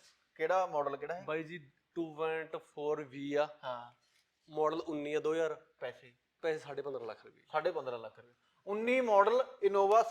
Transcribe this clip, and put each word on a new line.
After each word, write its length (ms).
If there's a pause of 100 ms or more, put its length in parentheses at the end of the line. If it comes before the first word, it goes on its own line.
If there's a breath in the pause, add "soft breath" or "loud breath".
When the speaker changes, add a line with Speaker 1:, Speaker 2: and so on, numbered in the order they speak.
(340)
Speaker 1:
ਕਿਹੜਾ 320
ਮਾਡਲ 300
ਕਿਹੜਾ 180
ਹੈ? 100
Speaker 2:
ਬਾਈ 180
ਜੀ 160 (360)
ਟੂ 200
ਪੁਆਇੰਟ 420
ਫੋਰ 460
ਵੀ 320
ਆ। 140 (160)
Speaker 1:
ਹਾਂ। 280 (560)
Speaker 2:
ਮਾਡਲ 320
ਉੱਨੀ 340
ਆ, 60
ਦੋ 120
ਹਜ਼ਾਰ। 220 (260)
Speaker 1:
ਪੈਸੇ? 320 (300)
Speaker 2:
ਪੈਸੇ 160
ਸਾਢੇ 240
ਪੰਦਰਾਂ 240
ਲੱਖ 180
ਰੁਪਏ। 160 (120)
Speaker 1:
ਸਾਢੇ 180
ਪੰਦਰਾਂ 280
ਲੱਖ 200
ਰੁਪਏ। 140 (340)
ਉੱਨੀ 340
ਮਾਡਲ 440 (220)
Innova 440